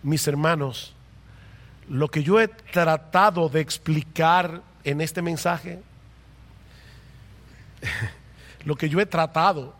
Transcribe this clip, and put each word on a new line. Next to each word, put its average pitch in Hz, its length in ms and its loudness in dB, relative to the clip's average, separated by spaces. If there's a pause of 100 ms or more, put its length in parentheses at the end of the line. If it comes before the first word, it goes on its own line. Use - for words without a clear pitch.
mis 151 220 0
hermanos, 147 640 -2 (960)
lo 147 200 -2
que 156 120 -2
yo 185 180 4
he 220 80 4
tratado 170 1000 2
de 156 100 0
explicar 165 1000 0 (220)
en 156 180 -2
este 165 220 -4
mensaje, 170 560 -4 (2000)
<laughs> - 840 -12
lo 151 100 -2
que 160 120 -4
yo 165 140 2
he 208 60 2
tratado 160 720 0